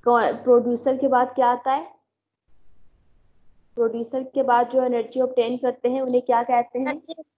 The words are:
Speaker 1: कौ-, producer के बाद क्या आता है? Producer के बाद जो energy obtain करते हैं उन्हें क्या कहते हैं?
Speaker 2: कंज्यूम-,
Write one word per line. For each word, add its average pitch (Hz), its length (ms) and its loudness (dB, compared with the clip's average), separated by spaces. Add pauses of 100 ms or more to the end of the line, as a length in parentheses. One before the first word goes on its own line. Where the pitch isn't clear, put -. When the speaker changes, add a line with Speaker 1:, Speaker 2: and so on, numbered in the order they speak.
Speaker 1:
कौ-, 233 400 2
producer 240 520 2
के 269 120 0
बाद 254 260 2
क्या 254 120 2
आता 247 260 0
है? 302 240 -6 (1800)
Producer 233 480 -2
के 262 200 -2
बाद 240 280 2
जो 262 140 2
energy 240 360 -2
obtain 247 360 0
करते 247 320 -4
हैं 262 140 -2
उन्हें 247 200 0
क्या 240 200 2
कहते 240 360 -2
हैं? 277 160 -4
Speaker 2:
कंज्यूम-, 320 440 -16